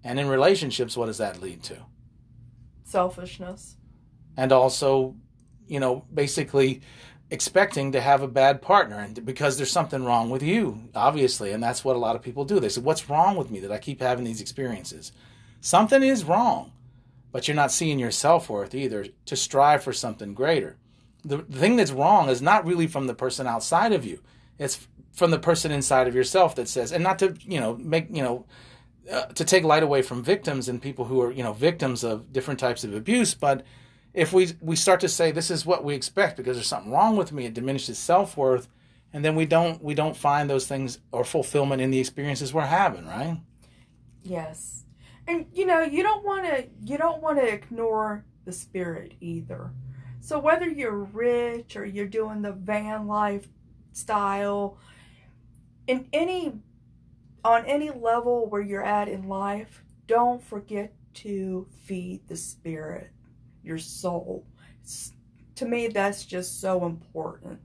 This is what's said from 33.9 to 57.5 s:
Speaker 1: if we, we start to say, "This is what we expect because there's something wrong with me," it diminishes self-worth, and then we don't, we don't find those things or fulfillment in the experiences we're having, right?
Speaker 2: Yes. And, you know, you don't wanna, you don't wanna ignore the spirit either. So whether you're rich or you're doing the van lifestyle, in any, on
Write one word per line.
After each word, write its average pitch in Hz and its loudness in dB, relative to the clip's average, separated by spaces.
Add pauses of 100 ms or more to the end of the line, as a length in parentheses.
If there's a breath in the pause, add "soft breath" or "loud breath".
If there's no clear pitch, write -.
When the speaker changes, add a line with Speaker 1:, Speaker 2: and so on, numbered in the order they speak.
Speaker 1:
if 165 0
we, 185 6 (100)
we 160 -2
start 185 4
to 180 0
say, 165 2
"This 165 -4
is 160 -4
what 165 0
we 147 -4
expect 170 0
because 123 -2
there's 113 -6
something 101 -6
wrong 208 4
with 190 0
me," 139 -6
it 113 -8
diminishes 127 -4
self-worth, 147 2 (460 soft breath)
and 147 -6
then 156 4
we 160 2
don't, 165 2
we 147 -4
don't 156 0
find 143 2
those 131 0
things 135 -6 (140)
or 123 -2
fulfillment 139 0
in 131 0
the 131 2
experiences 135 -4
we're 151 0
having, 139 2
right? 160 -6 (840 soft breath)
Speaker 2:
Yes. 160 -10 (420 soft breath)
And, 339 -4
you 370 0
know, 330 4
you 311 0
don't 415 0
wanna, 359 -2 (200)
you 262 -6
don't 320 0
wanna 302 2
ignore 214 -2 (200)
the 185 -12
spirit 175 -8
either. 170 -10 (480 loud breath)
So 302 -4
whether 330 2
you're 254 -4
rich 233 -4
or 208 -10
you're 202 -6
doing 214 -6
the 202 -6
van 208 -6
lifestyle, 202 -4 (1080 soft breath)
in 254 -2
any, 339 -2 (920)
on 233 4